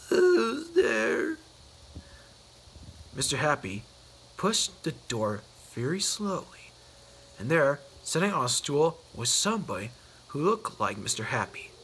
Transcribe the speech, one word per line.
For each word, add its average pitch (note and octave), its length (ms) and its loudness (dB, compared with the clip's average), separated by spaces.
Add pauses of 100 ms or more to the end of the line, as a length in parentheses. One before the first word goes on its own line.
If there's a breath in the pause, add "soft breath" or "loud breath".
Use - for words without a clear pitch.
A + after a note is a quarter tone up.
Who's E4 600 4
there? - 640 2 (1800 loud breath)
Mister C#3 220 -2
Happy B2+ 460 -2 (540)
pushed - 460 -2
the D#3+ 100 -4 (140)
door G#2+ 340 -2 (320)
very C3+ 260 -4
slowly, - 720 -6 (680 loud breath)
and A#2 100 -6
there, D3 300 4 (240)
sitting F#3+ 280 0
on D3+ 140 0
a B2 40 0
stool, D3 500 2 (140)
was A#2 160 -4
somebody B2 600 0 (380 loud breath)
who C#3+ 120 -4
looked G#3 380 0
like G2+ 180 0
Mister G#2+ 280 -4
Happy. - 460 -6 (120)